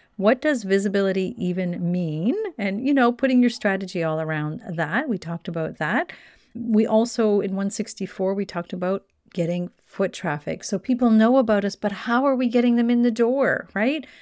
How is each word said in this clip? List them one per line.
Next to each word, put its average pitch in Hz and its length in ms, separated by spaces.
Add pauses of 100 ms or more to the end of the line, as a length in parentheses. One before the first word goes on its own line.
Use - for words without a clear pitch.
(160)
what 220 260
does 294 200
visibility 196 800
even 180 520
mean? 175 440 (240)
And, 202 260
you 285 80
know, 247 180
putting 254 300
your 240 80
strategy 190 540
all 160 180
around 156 400 (140)
that. 170 340
We 214 80
talked 170 300
about 160 320
that. 202 320 (420)
We 220 320
also, 220 540
in 190 160
one 196 160
sixty-four, 190 640
we 196 100
talked 175 280
about 180 320 (280)
getting 175 380 (160)
foot 196 260
traffic. 156 500
So - 140
people 247 320
know 220 280
about 214 280
us, 190 100
but 208 160
how 240 340
are 277 100
we 254 120
getting 240 280
them 233 160
in 240 100
the 240 80
door, 233 640
right? 254 320 (160)